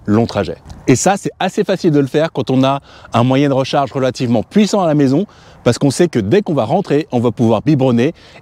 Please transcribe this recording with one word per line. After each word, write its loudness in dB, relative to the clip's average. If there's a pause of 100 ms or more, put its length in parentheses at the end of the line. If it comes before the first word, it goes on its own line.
longs 2
trajets. -6 (300)
Et 4
ça, 0
c'est -8
assez -4
facile 0
de 2
le 0
faire -2
quand -4
on 2
a -2 (320)
un 2
moyen 2
de 0
recharge -2
relativement -2
puissant 0
à 0
la 2
maison, 2 (380)
parce 2
qu'on 0
sait 0
que -2
dès 0
qu'on -4
va 0
rentrer, -2
on 0
va 0
pouvoir 0
biberonner 0 (280)